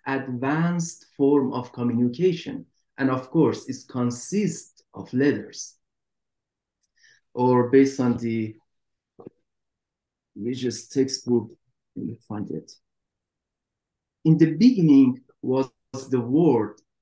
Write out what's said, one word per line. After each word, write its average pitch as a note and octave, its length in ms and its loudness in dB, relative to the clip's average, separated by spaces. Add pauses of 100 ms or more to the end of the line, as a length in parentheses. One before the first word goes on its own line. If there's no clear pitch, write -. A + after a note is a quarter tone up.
advanced C#3 1000 -4 (100)
form C#3 360 2
of B2 260 -10
communication. B2 880 -2 (340)
And C3+ 100 0
of B2+ 220 -2
course, C3+ 280 2 (120)
it B2 60 -8 (120)
consists C3+ 920 -4 (100)
of - 200 -16
letters. D3 460 -2 (1700)
Or B2 360 2
based C3+ 300 4
on A#2+ 180 0
the A2+ 380 -4 (1800)
religious A#2 600 -6
textbook, B2 500 0 (500)
you - 220 -10 (100)
find G#2 200 -8 (120)
it. - 100 -18 (1600)
"In D#3+ 120 6
the D#3+ 140 6 (140)
beginning D#3 440 6 (320)
was C3 260 -2 (480)
the A#2+ 80 0 (160)
Word, A#2+ 360 2 (260)